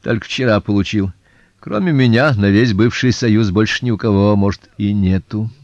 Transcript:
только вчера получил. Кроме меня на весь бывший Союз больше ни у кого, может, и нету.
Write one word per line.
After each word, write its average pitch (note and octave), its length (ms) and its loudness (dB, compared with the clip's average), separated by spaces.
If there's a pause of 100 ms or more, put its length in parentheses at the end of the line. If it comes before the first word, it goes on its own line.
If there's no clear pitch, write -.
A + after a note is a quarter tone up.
только A#2 240 -6
вчера A#2 340 -2
получил. G2+ 520 -2 (480)
Кроме F#3+ 320 -4
меня C3 420 2
на G2+ 160 2
весь A2 240 2
бывший A#2 380 0
Союз A2 380 0
больше G#2+ 360 -2
ни A#2+ 60 -2
у G#2+ 60 -2
кого, G#2 380 2
может, G2 420 -2
и G#2 160 -2
нету. G2+ 560 -2 (140)